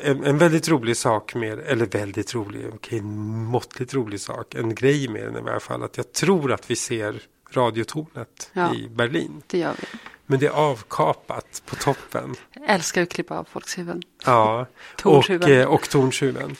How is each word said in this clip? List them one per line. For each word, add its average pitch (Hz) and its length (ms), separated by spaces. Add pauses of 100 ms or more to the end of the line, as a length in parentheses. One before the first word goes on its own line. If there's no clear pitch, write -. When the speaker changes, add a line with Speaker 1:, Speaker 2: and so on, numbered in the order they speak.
Speaker 1:
en, 139 220
en 143 140
väldigt 165 300
rolig 120 280
sak 110 380
med, 110 240
eller 117 280
väldigt 101 480
rolig, 113 400
okej, 110 260
måttligt 110 960
rolig 107 260
sak, - 340
en 113 200
grej 139 340
med 107 140
den 113 140
i 117 40
varje 117 200
fall, 123 220
att 117 140
jag - 160
tror 156 400
att - 180
vi 120 60
ser 110 460 (300)
radiotornet 120 1000
Speaker 2:
Ja. 175 220
Speaker 1:
i 110 140
Berlin. 120 580
Speaker 2:
Det 185 120
gör 156 220
vi. - 60 (400)
Speaker 1:
Men 135 120
det 139 80
är 139 40
avkapat 139 1160
på - 100
toppen. - 580 (180)
Speaker 2:
Jag 285 180
älskar 185 320
att 170 60
klippa 160 300
av 170 140
folks - 260
huvuden. 175 240 (220)
Speaker 1:
Ja. 117 420 (160)
Speaker 2:
<laughs> - 140
Tornshuven. 170 460
Speaker 1:
Och, 175 140
eh, 127 120
och 143 200
tornshuven. 135 720